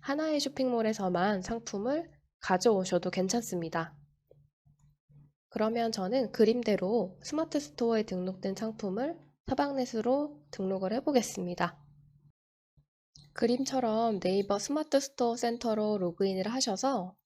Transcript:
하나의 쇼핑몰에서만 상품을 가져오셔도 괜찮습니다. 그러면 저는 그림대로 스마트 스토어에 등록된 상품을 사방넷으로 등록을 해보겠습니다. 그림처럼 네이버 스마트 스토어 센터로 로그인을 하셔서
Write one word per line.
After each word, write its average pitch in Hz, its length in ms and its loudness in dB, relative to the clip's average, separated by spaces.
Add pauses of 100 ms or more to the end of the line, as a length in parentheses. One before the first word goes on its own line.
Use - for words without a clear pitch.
하나의 302 380 0
쇼핑몰에서만 214 1000 0
상품을 233 680 -4 (280)
가져오셔도 185 680 2
괜찮습니다. 180 880 -2 (1500)
그러면 226 420 0
저는 226 400 0
그림대로 214 920 2
스마트 277 360 -2
스토어에 233 440 0
등록된 185 520 -4
상품을 220 600 -4 (300)
사방넷으로 269 920 0 (120)
등록을 190 420 -2
해보겠습니다. 202 880 0 (1500)
그림처럼 233 880 0
네이버 196 400 0
스마트 285 400 0
스토어 240 360 -2
센터로 220 640 0
로그인을 190 500 0
하셔서 233 680 -2 (100)